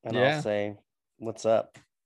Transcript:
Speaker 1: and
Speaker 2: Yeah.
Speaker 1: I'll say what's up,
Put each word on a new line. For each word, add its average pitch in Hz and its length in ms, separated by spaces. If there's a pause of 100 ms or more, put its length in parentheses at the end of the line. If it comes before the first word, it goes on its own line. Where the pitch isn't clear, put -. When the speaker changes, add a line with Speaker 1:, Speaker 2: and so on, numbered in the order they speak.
Speaker 1:
and 113 120
Speaker 2:
Yeah. 131 200
Speaker 1:
I'll 147 60
say 104 320 (440)
what's 113 280
up, 110 320 (280)